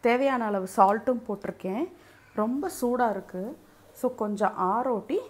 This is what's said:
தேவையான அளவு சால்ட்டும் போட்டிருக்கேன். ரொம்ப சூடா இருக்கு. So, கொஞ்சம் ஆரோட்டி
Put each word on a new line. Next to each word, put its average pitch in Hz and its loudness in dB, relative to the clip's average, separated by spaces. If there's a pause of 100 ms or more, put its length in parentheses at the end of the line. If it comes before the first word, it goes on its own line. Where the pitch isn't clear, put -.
தேவையான 247 2
அளவு 196 -2
சால்ட்டும் 214 4
போட்டிருக்கேன். 202 -6 (420)
ரொம்ப 262 -2 (100)
சூடா 240 2
இருக்கு. 196 -8 (340)
So, 247 -2
கொஞ்சம் 208 -2
ஆரோட்டி 233 0 (120)